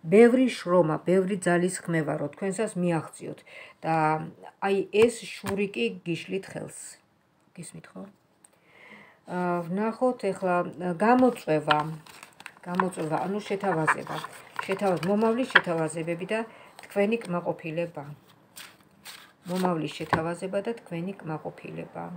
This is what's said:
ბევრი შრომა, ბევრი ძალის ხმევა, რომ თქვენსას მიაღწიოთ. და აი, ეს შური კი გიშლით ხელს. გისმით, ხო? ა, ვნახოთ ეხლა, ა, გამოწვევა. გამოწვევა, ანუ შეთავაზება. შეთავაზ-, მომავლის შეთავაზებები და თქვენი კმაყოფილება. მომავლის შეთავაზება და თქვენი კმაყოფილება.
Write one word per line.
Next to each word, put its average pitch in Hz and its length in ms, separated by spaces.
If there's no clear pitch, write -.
ბევრი 233 440
შრომა, 175 540
ბევრი 185 360
ძალის 175 400
ხმევა, 156 380
რომ 147 160
თქვენსას 196 420
მიაღწიოთ. 170 640
და 160 180
აი, 196 200
ეს 233 340
შური 196 480
კი 233 160
გიშლით 185 460
ხელს. - 320
გისმით, 165 360
ხო? - 160
ა, 180 140
ვნახოთ 220 640
ეხლა, 185 340
ა, 175 360
გამოწვევა. 165 840
გამოწვევა, 175 600
ანუ 202 200
შეთავაზება. 160 760
შეთავაზ-, 190 480
მომავლის 226 440
შეთავაზებები 165 760
და 214 140
თქვენი 202 380
კმაყოფილება. 165 880
მომავლის 175 500
შეთავაზება 170 680
და 233 120
თქვენი 180 400
კმაყოფილება. 160 920